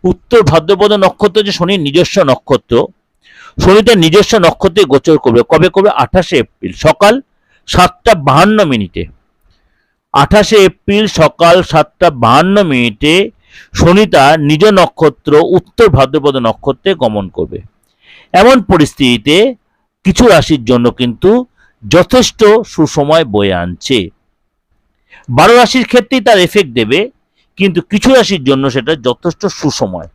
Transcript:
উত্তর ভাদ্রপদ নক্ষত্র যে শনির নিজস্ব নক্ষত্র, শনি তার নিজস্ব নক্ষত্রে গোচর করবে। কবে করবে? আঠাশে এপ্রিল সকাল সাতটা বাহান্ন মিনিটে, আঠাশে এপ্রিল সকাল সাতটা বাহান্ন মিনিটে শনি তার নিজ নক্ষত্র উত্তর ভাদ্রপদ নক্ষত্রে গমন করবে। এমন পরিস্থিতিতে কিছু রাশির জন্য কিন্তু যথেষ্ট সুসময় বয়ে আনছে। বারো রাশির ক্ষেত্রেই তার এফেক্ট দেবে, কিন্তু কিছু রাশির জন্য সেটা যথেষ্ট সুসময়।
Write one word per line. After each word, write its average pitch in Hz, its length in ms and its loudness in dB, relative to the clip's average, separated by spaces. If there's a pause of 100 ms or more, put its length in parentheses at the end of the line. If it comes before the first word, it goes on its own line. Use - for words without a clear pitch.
উত্তর 214 380 0
ভাদ্রপদ 180 500 0
নক্ষত্র 196 500 0
যে 196 100 -6
শনির 180 280 -4
নিজস্ব 156 420 -2
নক্ষত্র, 123 640 -2 (760)
শনি 202 220 4
তার 226 160 2
নিজস্ব 180 400 2
নক্ষত্রে 180 460 0
গোচর 143 340 0
করবে। 120 300 0
কবে 151 200 2
করবে? 196 220 0
আঠাশে 156 480 -2
এপ্রিল 98 340 -8
সকাল 208 480 0 (460)
সাতটা 180 480 0
বাহান্ন 175 500 0
মিনিটে, 101 400 -6 (1080)
আঠাশে 196 520 2
এপ্রিল 202 420 -2
সকাল 170 560 0
সাতটা 160 480 -2
বাহান্ন 147 520 0
মিনিটে 147 680 -2 (440)
শনি 180 320 2
তার 151 340 2
নিজ 151 240 0
নক্ষত্র 165 680 0
উত্তর 180 540 2
ভাদ্রপদ 135 480 0
নক্ষত্রে 135 580 -6
গমন 107 340 -6
করবে। - 300 -10 (760)
এমন 226 300 4
পরিস্থিতিতে 151 920 0 (500)
কিছু 190 240 2
রাশির 151 360 2
জন্য 120 260 0
কিন্তু 180 560 -2 (420)
যথেষ্ট 196 560 0 (220)
সুসময় 151 580 -2
বয়ে 101 300 -2
আনছে। 87 560 -6 (1200)
বারো 170 260 2
রাশির 247 300 0
ক্ষেত্রেই 247 340 -2
তার 214 180 2
এফেক্ট 180 320 -2
দেবে, 123 400 -4 (460)
কিন্তু 185 240 -2
কিছু 220 340 0
রাশির 196 300 0
জন্য 135 260 -2
সেটা 131 240 -4
যথেষ্ট 127 520 -6
সুসময়। 98 680 -6